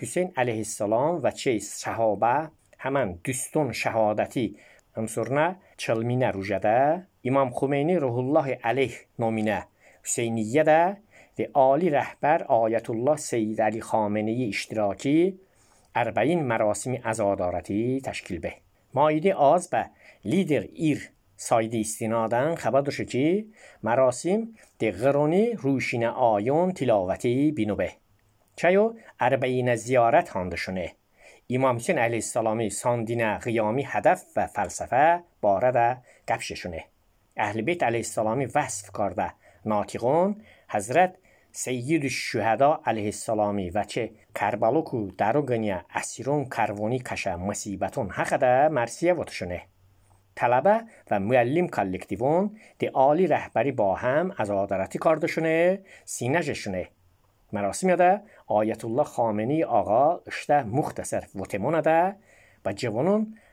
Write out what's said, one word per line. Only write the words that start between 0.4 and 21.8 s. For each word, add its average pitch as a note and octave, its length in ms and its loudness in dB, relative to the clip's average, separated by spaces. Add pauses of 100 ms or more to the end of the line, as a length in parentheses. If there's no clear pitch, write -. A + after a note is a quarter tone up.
السلام A2+ 680 0
و F#3 80 2
چه A#2+ 280 -2
صحابه A2+ 920 0 (280)
همان B2+ 460 -2
دوستون C3 480 -2
شهادتی A2 840 0 (400)
امسورنا B2+ 600 -2 (200)
چلمینه A#2+ 540 0
روژده، G#2 760 0 (180)
امام C3 260 2
خمینی C#3+ 460 0
روح B2 220 0
الله C3+ 460 0
علیه B2 280 0 (260)
نومینه G#2+ 480 -2 (380)
حسینیه A2+ 580 -2
ده E3+ 340 4 (420)
و - 40 -2 (120)
عالی C#3+ 360 4
رهبر C#3+ 520 0
آیت A2+ 480 0
الله B2 260 0
سید A2 460 -2
علی G#2+ 180 0
خامنه‌ای G#2+ 680 -2
اشتراکی C#3 880 0 (560)
اربعین A#2 480 0
مراسم A2+ 520 0
عزادارتی G#2 1080 -2
تشکیل - 340 -8
به. E2+ 140 -8 (420)
مایده D#3 400 2
آز D3+ 360 4
به A2 160 -2 (380)
لیدر C#3+ 480 0
ایر - 380 -2 (260)
ساید A2+ 380 0
استنادن A2+ 800 0